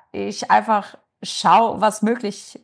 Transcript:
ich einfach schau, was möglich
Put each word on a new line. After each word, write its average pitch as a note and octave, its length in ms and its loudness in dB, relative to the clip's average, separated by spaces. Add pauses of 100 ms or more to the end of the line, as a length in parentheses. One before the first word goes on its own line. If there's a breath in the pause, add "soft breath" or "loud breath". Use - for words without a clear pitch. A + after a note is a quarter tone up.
(140)
ich G3+ 360 -8
einfach G#3+ 460 0 (260)
schau, F#3+ 600 2
was G#3 200 0
möglich G#3+ 640 -4